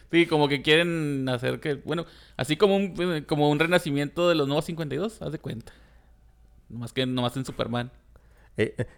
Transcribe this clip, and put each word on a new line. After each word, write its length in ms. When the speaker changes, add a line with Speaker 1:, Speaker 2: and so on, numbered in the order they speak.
Speaker 1:
Sí, 160
como 220
que 140
quieren 680
hacer 320
que, 140
bueno, 320
así 200
como 200
un, 500
como 240
un 80
renacimiento 720
de 80
los 100
nuevos 180
cincuenta 300
y 40
dos, 220
haz 120
de 80
cuenta. 320
Nomás 240
que, 140
nomás 300
en 80
Superman. 460
Speaker 2:
Eh, 220
eh, 80